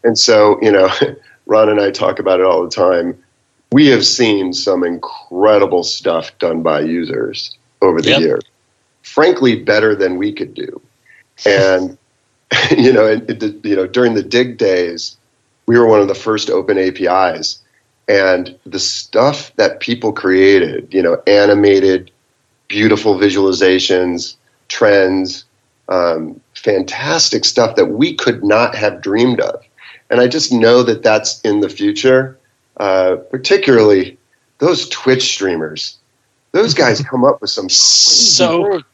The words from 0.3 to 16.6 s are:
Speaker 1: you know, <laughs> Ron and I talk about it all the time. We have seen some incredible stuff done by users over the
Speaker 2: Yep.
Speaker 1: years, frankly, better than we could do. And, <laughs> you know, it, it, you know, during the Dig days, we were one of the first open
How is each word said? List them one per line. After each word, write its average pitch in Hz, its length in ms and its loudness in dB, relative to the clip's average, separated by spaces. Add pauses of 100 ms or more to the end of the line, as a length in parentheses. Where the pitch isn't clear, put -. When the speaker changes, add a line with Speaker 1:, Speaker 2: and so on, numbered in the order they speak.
Speaker 1:
you 107 120 2
know, 95 160 4 (300)
<laughs> - 260 -20
Ron 107 240 2
and 104 100 0
I 101 120 0
talk - 280 -4
about 92 220 0
it 92 40 2
all 90 180 2
the 85 60 -8
time. 87 480 -2 (540)
We 147 160 6
have 120 180 4
seen 101 460 0
some 90 320 -2
incredible 90 1000 0
stuff - 560 -6
done 82 240 -4
by 78 180 0
users 78 760 -6 (260)
over 85 200 2
the - 80 0
Speaker 2:
Yep. 135 100 2
Speaker 1:
years, - 240 -2 (600)
frankly, 147 600 2
better 107 320 2
than 92 220 -2
we 104 160 -4
could - 200 -10
do. - 280 -14 (640)
And, 95 520 2 (540)
<laughs> 151 260 0
you 127 160 4
know, 110 120 4
it, 110 360 -2
it, 104 240 -8
you 104 100 0
know, 92 120 -2
during 120 260 0
the 101 100 -2
Dig 120 340 -2
days, 90 580 -2 (520)
we 117 100 4
were 117 100 4
one 107 140 4
of 101 60 2
the 98 80 -4
first 107 340 -6
open 95 280 -2